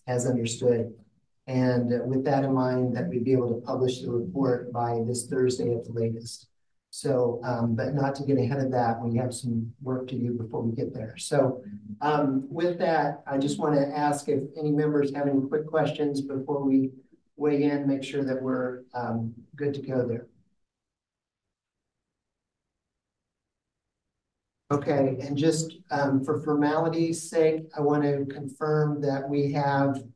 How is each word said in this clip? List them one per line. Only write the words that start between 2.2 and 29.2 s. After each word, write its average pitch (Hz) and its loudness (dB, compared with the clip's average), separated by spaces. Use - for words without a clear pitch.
that 139 2
in 135 2
mind, 127 2
that 123 -2
we'd 120 -2
be 131 4
able 120 2
to 113 -2
publish 127 0
the 127 -6
report 120 0
by 120 -2
this 120 -4
Thursday 123 0
at 117 -6
the - -12
latest. 113 -6
So, 123 0
um, 117 0
but 135 -2
not 139 0
to 143 -6
get 135 2
ahead 123 0
of 131 0
that, 120 0
we 117 0
have 131 0
some 117 -4
work 131 -4
to 135 -6
do 120 -2
before 113 -4
we 113 -2
get - -4
there. 110 -8
So, 135 0
um, 139 2
with 170 0
that, 156 2
I 139 -2
just 139 0
wanna 147 4
ask 147 0
if 135 2
any 151 0
members 147 2
have 143 -2
any 139 2
quick 151 -2
questions 147 0
before 139 -4
we 135 4
weigh 147 2
in, 143 2
make 135 2
sure 143 -4
that 127 -2
we're, 127 -2
um, 117 -4
good 143 -2
to - -8
go 123 -4
there. 113 -6
Okay, 139 2
and 143 -4
just, 156 2
um, 135 2
for 151 -2
formality's 160 0
sake, 156 2
I 151 -2
want 147 4
to 143 2
confirm 147 0
that 139 0